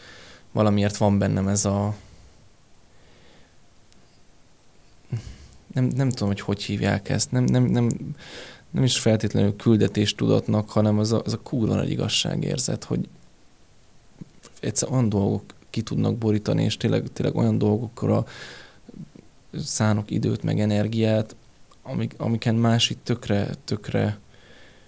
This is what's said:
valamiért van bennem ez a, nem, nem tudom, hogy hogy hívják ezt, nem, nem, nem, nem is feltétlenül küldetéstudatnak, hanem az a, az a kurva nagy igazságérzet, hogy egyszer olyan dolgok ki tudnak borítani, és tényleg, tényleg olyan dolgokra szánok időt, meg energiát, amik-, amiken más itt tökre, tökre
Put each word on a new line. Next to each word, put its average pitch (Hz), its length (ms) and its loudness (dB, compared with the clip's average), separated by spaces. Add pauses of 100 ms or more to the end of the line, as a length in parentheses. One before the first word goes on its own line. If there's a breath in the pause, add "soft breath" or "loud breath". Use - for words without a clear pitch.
(520 loud breath)
valamiért 101 460 2
van 101 200 4
bennem 101 300 0
ez 101 180 2
a, 101 300 0 (3750 loud breath)
nem, 127 120 0
nem 127 240 0
tudom, 107 180 -2
hogy 101 140 -2
hogy 101 220 -4
hívják 101 460 -2
ezt, 101 220 -2
nem, 127 120 2
nem, 123 200 4
nem, 120 260 2 (800 loud breath)
nem 131 140 0
is 123 160 2
feltétlenül 104 560 2
küldetéstudatnak, 107 1120 2
hanem 107 300 4
az 107 120 0
a, 110 140 2
az 107 80 -2
a 113 60 -4
kurva 107 360 0
nagy 92 160 0
igazságérzet, - 920 -2
hogy - 240 -4 (1500)
egyszer - 300 -2
olyan 123 180 2
dolgok 104 340 2 (260)
ki 113 120 -4
tudnak 107 360 0
borítani, 110 460 0
és 107 140 -2
tényleg, 110 260 0 (100)
tényleg - 220 -2
olyan 113 220 2
dolgokra 110 680 0 (1300 loud breath)
szánok 107 540 0
időt, 110 320 0
meg 107 160 0
energiát, 110 760 0 (480)
amik-, 117 340 -6
amiken 113 380 0
más 117 340 4
itt - 140 -8
tökre, 104 460 -2 (160)
tökre 107 520 -2 (720 soft breath)